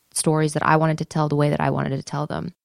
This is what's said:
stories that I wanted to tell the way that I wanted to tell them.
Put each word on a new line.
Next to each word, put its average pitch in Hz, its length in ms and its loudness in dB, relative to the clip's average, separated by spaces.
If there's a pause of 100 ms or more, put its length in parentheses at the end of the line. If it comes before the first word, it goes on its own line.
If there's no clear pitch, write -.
(120)
stories 156 400 0
that - 140 -2
I 156 100 6
wanted 160 220 2
to 160 80 -4
tell 151 220 0
the 147 80 0
way 147 120 4
that 151 120 0
I 139 100 0
wanted 135 260 -2
to - 60 -8
tell 147 240 -6
them. - 260 -8 (120)